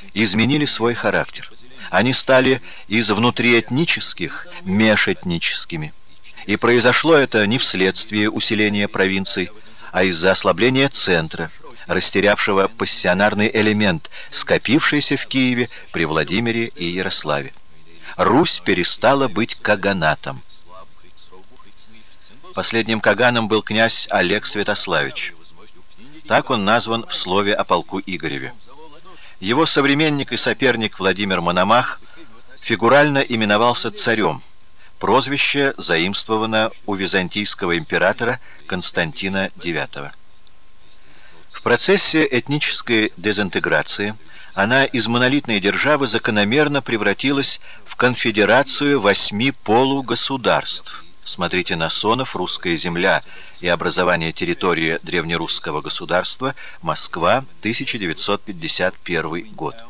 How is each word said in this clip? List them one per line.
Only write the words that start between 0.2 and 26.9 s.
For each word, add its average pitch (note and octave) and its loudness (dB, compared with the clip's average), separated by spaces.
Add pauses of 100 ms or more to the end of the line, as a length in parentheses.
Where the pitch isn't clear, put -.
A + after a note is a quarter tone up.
свой A#2 0
характер. - -2 (360)
Они G#2+ 2
стали C3 4 (280)
из A2 2
внутриэтнических A#2 0 (160)
межэтническими. G#2+ 0 (520)
И - 2
произошло B2 6
это A#2+ 4
не A#2 2
вследствие G2+ 2
усиления G#2 0
провинций, F#2+ 0 (400)
а F#2 2
из-за F#2 4
ослабления A#2 4
центра, - 0 (340)
растерявшего G2 4
пассионарный G2 2
элемент, G#2+ 2 (220)
скопившийся C#3 2
в - -6
Киеве B2+ 0 (220)
при E2 0
Владимире A2 0
и F2 -6
Ярославе. E2+ -2 (640)
Русь A#2 4
перестала C3 2
быть A2 -2
каганатом. C3+ 0 (2000)
Последним A2 0
каганом A#2 4
был G#2+ 2
князь A2+ 0
Олег G2 2
Святославич. F2 -2 (920)
Так A#2 2
он A2 0
назван A2+ 2